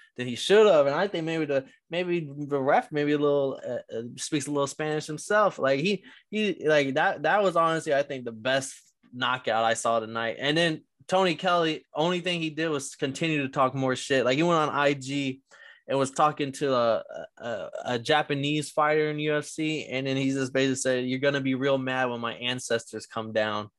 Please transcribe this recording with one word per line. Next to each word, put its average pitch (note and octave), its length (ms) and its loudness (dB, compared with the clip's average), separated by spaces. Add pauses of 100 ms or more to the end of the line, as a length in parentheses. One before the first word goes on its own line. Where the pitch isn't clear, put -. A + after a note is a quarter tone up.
(180)
than B2 100 -6
he A#2+ 80 -6
should G#3 320 6
have. D#3 180 8
And C#3 100 2
I F#3 120 0
think E3+ 180 -6
maybe D#3+ 200 -2
the, C3+ 200 0 (240)
maybe F3 480 -2
the C#3+ 220 -2
ref D3 320 2
maybe D3 220 0
a D3+ 40 4
little, C#3+ 480 2
uh, A#2+ 320 -8
uh, A2+ 40 -4 (160)
speaks C#3+ 300 -4
a D3 40 -6
little C#3 160 0
Spanish D3+ 400 -4
himself. G3 500 0
Like, C#3 220 2
he, F#3+ 240 0 (260)
he, G#3 380 -2
like, C#3+ 280 4
that, D#3 280 0
that F#3 180 4
was F3+ 140 2
honestly, D#3+ 380 2
I C#3+ 100 4
think, C3+ 220 -10
the A#2 80 -8
best C3 400 -2 (400)
knockout B2 500 0
I A2+ 120 4
saw A#2 260 0
tonight. A2+ 380 -4
And D3 180 0
then E3 240 0 (260)
Tony F#3 280 2
Kelly, E3+ 500 0 (100)
only F3 240 2
thing E3+ 220 -4
he D#3+ 80 -4
did D#3 200 -2
was C#3+ 260 -6
continue D3+ 480 -2
to C3+ 60 -4
talk C3+ 240 0
more C3 220 0
shit. B2+ 300 0
Like, B2+ 100 2
he D#3 80 2
went E3+ 160 4
on D3+ 100 2
I C#3+ 240 2
G C3+ 480 -4 (460)
and C3+ 100 0
was C3+ 140 0
talking D3+ 400 2
to C3+ 240 0
a, A#2 280 4 (360)
a, G#2+ 300 -8 (160)
a B2 140 -2
Japanese D3 720 0
fighter D3+ 400 2
in D3+ 80 -4
U D3+ 200 -2
F D3+ 80 -4
C, D#3 420 -4
and C3 180 -4
then C3+ 120 -2
he C3+ 120 0
just C3+ 240 -2
basically C3+ 220 2
said, B2+ 300 0
"You're B2+ 120 -2
gonna C#3 240 0
be C3 140 0
real C3+ 240 2
mad C3 320 -2
when A#2+ 80 -6
my A#2 160 -4
ancestors A#2 720 -6
come A2 260 -8
down." G#2+ 460 -2